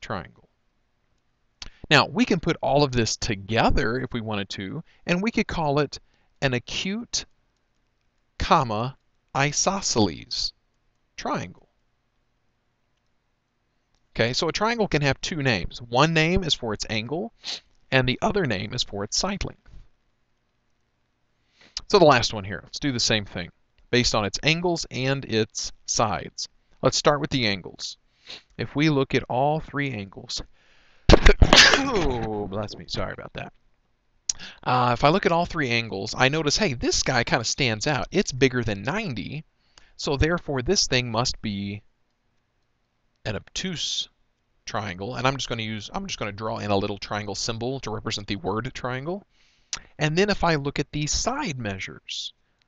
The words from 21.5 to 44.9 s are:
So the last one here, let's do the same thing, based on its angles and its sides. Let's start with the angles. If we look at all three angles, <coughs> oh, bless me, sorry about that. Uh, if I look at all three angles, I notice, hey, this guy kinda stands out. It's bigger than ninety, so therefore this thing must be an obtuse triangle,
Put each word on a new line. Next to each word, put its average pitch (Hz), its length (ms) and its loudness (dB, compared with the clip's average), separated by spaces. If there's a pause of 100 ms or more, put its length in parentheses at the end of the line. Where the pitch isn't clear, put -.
So 208 100 6
the 170 60 10
last 131 280 6
one 104 100 -6
here, 95 200 -8
let's - 160 -14
do 147 120 0
the 117 80 -2
same 107 260 2
thing, 87 240 -10 (420)
based 120 240 4
on 107 100 2
its - 160 -4
angles 170 480 0
and 131 360 -2
its - 460 -2 (140)
sides. - 640 -2 (340)
Let's - 160 2
start 147 240 2
with 151 100 -4
the 123 160 0
angles. - 500 -6 (600)
If - 180 -6
we 156 140 4
look 135 260 2
at 123 140 2
all 143 300 0
three 143 320 -6
angles, 101 500 -10 (680)
<coughs> - 20 10 (300)
oh, 127 1080 4
bless 101 260 -6
me, 87 120 -16
sorry 98 260 -4
about - 200 -14
that. - 200 -12 (1080)
Uh, 123 300 4
if 120 100 -4
I 143 60 8
look 190 160 4
at 175 60 4
all 170 160 2
three 147 220 -2
angles, 110 460 -2
I 127 140 6
notice, 147 280 0
hey, 196 160 0
this 262 280 -2
guy 127 220 0
kinda 127 220 0
stands 113 420 -2
out. 143 240 -2
It's - 200 0
bigger 127 320 2
than 101 200 -4
ninety, 143 600 -6 (520)
so 147 220 -2
therefore 156 440 0
this 127 260 0
thing 123 240 -2
must 117 300 -2
be 101 400 -6 (1400)
an 104 100 -6
obtuse - 720 -6 (580)
triangle, 101 500 -6